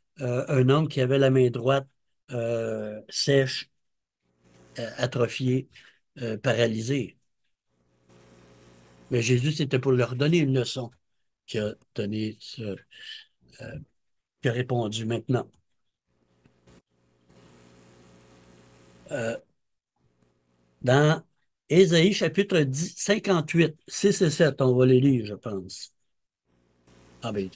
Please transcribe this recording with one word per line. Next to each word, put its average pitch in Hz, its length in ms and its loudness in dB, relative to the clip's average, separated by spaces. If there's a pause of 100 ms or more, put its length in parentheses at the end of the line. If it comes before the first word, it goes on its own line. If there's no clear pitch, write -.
(200)
euh, 123 280 -4
un 131 200 2
homme 147 200 2
qui 147 120 -4
avait 131 200 0
la 135 100 4
main 131 200 4
droite, 131 360 -2 (460)
euh, 113 760 -6
sèche, - 600 0 (1080)
euh, 113 160 -8
atrophiée, 127 720 -2 (500)
euh, 113 180 -8
paralysée ? 113 800 -2 (2000)
Mais 120 100 0
Jésus, 127 300 2
c'était 135 260 0
pour 135 140 0
leur 123 240 0
donner 151 220 2
une 135 200 2
leçon 120 320 -6 (560)
qui - 120 -6
a 107 140 -4 (220)
donné 107 460 -6
ce, 104 360 -12 (840)
euh, - 180 -14 (640)
qui 135 60 0
a 120 40 -2
répondu 113 540 -4
maintenant. 117 420 -4 (3750)
Euh, 117 260 -4 (1400)
dans 151 400 4 (500)
Ésaïe 175 400 6
chapitre 196 500 0
dix, 143 340 -4
cinquante-huit, 170 800 0 (100)
six - 360 2
et 165 80 4
sept, 151 300 2
on 131 140 4
va 127 120 6
les 127 140 6
lire, 127 240 2
je 104 100 -8
pense. 95 600 -12 (1300)
Ah 117 80 -8
ben. 101 260 -4